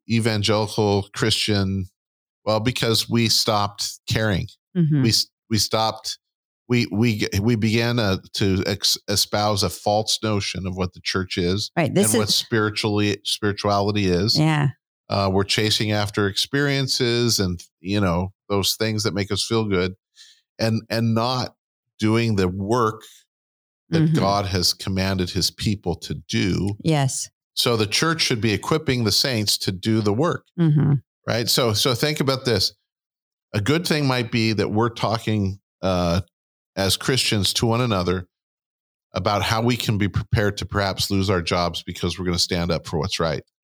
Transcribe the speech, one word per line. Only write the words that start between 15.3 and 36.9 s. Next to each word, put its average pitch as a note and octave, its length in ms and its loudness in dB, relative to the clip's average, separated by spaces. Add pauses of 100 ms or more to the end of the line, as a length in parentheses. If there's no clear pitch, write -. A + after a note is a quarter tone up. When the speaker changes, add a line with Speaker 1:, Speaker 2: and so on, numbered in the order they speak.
Speaker 1:
we're F#2+ 120 2
chasing G#2+ 480 0
after G#2 360 0
experiences B2 1120 0
and, F2+ 220 -2 (200)
you G2 180 -2
know, F#2 340 0 (160)
those G2+ 260 0
things A2 280 -2
that G#2+ 100 0
make F#2+ 180 -4
us G2 140 -2
feel A2+ 200 0
good, F#2 300 0 (640)
and, A2+ 300 0
and A2+ 260 0
not B2 400 -2 (440)
doing A2 360 2
the F#2+ 120 2
work G#2+ 540 0 (880)
that E3 140 2
Speaker 2:
Mm-hmm. D#3 120 2
Speaker 1:
God G2+ 320 2
has F2+ 260 0
commanded F#2+ 560 -2
his - 220 -2
people G2 440 -2
to - 200 -10
do. F#2+ 680 -2
Speaker 2:
Yes. C#3+ 460 0 (240)
Speaker 1:
So A#2+ 220 2
the G#2+ 100 2
church D#3+ 360 0
should A#2+ 200 0
be A2 120 2
equipping C#3 500 0
the G#2 80 2
saints A2 480 0
to - 120 -4
do A2 300 0
the G#2 120 2
work. D3 320 -2 (140)
Speaker 2:
Mm-hmm. D3+ 340 4 (340)
Speaker 1:
Right. A2 220 0
So, A#2+ 240 2
so B2 200 2
think D3+ 280 0
about C3+ 240 0
this. A2 280 0 (800)
A G2+ 80 -2
good D3+ 240 0
thing D3+ 220 0
might B2 240 0
be A2+ 220 2
that G#2 160 0
we're A2 200 2
talking, G#2+ 720 -2 (240)
uh, F2+ 380 2 (540)
as F#2+ 220 0